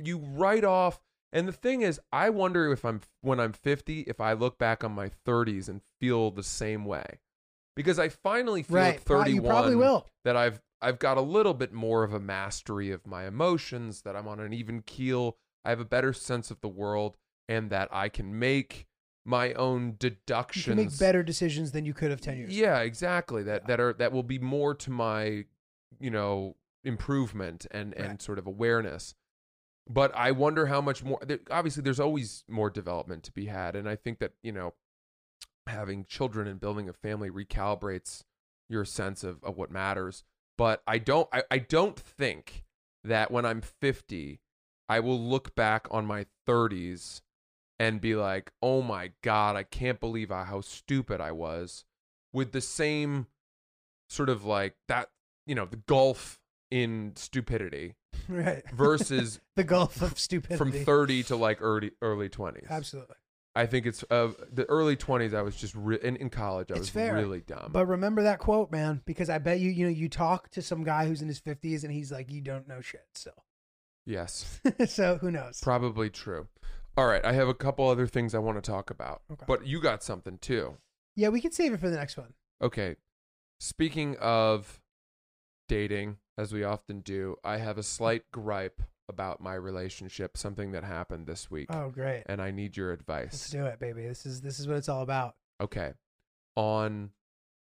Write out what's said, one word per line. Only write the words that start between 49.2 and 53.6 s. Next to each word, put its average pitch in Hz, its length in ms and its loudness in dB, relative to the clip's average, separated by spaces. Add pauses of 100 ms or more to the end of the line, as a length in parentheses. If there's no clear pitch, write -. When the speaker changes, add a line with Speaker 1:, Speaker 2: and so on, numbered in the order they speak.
Speaker 1:
God, 107 320 4
I 101 80 -2
can't 123 380 -2
believe 113 300 -4
I, 92 120 -4
how 98 180 -6
stupid 117 600 -4
I 80 100 -4
was," 82 540 -6 (480)
with 131 180 -2
the 135 100 -2
same 147 640 0 (840)